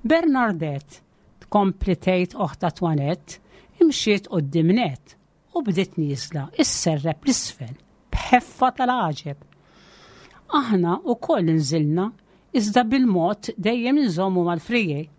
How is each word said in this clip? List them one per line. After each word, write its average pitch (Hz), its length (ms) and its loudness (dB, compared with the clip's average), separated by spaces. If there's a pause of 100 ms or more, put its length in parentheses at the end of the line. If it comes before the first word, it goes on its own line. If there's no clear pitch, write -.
Bernadette, 220 920 0 (420)
tkompli 190 560 0
tgħid 185 400 0
oħta 175 320 -2
Twanet, 156 640 -2 (480)
imxiet 214 480 2
quddiem 160 400 2
net 196 460 -2 (340)
u 330 160 -4
bdiet 180 320 -2
nieżla, 143 560 -4
isserreb 156 720 -2
l-isfel, 139 480 -4 (380)
b'ħeffa - 640 0
tal-għaġeb. 196 640 -4 (1120)
Aħna 202 480 2
wkoll 233 480 0
inżilna, 160 560 0 (480)
iżda 226 320 2
bil-mod 214 720 0
dejjem 240 460 0
inżommu 180 420 0
mal-frijej. 170 720 -2